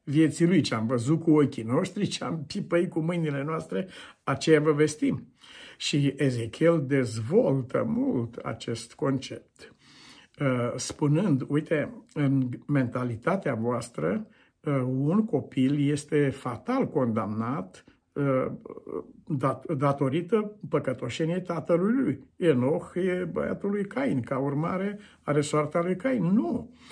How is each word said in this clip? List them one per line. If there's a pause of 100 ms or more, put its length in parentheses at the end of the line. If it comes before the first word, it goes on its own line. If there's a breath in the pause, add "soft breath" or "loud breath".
vieții
lui,
ce
am
văzut
cu
ochii
noștri,
ce
am
pipăit
cu
mâinile
noastre, (360 loud breath)
aceea
vă
vestim. (500 loud breath)
Și
Ezechiel
dezvoltă
mult
acest
concept, (640 loud breath)
uh,
spunând,
"Uite, (100)
în (180)
mentalitatea
voastră, (320 soft breath)
uh,
un
copil
este
fatal
condamnat, (300 soft breath)
uh, (840)
dat-,
datorită (100)
păcătoșeniei
tatălui (100)
lui. (160)
Enoch
e
băiatul
lui
Cain,
ca
urmare (220 loud breath)
are
soarta
lui
Cain."
Nu! (180 loud breath)